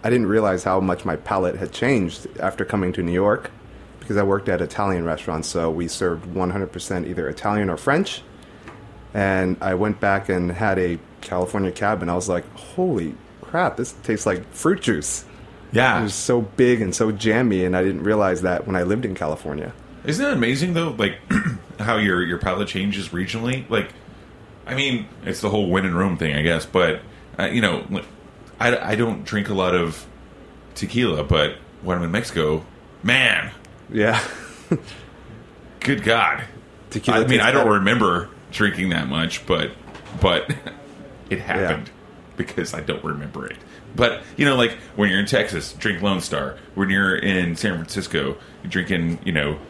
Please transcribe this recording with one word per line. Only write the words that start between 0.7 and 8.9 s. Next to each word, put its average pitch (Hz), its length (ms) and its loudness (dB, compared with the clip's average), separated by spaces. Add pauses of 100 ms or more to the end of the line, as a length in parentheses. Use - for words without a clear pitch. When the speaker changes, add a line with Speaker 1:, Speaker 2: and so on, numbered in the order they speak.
Speaker 1:
much 92 240 0
my 82 120 -2
palate 92 400 0
had 92 140 -6
changed 113 560 0 (140)
after 95 240 -2
coming 92 300 0
to 92 80 -2
New 85 100 0
York, 98 380 2 (500)
because 104 160 -2
I 101 60 4
worked 98 260 2
at 92 140 2
Italian 92 420 0
restaurants, 80 420 -4
so 82 240 0
we 85 160 -2
served 85 380 -2 (100)
one 92 140 0
hundred 95 240 -2
percent 90 360 -4
either 82 200 -4
Italian 104 400 0
or 82 80 -2
French. - 460 -2 (920)